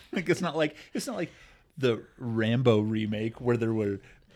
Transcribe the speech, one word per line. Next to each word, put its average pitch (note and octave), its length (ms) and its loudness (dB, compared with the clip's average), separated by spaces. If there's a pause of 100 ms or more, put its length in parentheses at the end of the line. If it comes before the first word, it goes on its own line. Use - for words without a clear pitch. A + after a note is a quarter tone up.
(140)
Like, F3+ 160 -2
it's F3+ 120 2
not D#3+ 140 -4
like, D3+ 200 0 (180)
it's - 120 -6
not A#3 120 -8
like F3 140 -6 (460)
the A#2+ 240 0 (160)
Rambo A#2 600 2
remake G#2+ 640 -2
where A#2+ 160 2
there A2+ 160 0
were G2+ 260 -2 (360)